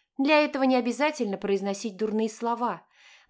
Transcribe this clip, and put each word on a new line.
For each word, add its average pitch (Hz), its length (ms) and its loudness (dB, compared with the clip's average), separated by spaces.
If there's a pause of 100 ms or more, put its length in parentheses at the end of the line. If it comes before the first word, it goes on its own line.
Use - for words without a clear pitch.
(180)
«Для 302 240 4
этого 294 220 0
не 262 120 4
обязательно 240 640 0
произносить 196 600 -2
дурные 214 320 0
слова. 233 560 -4 (440)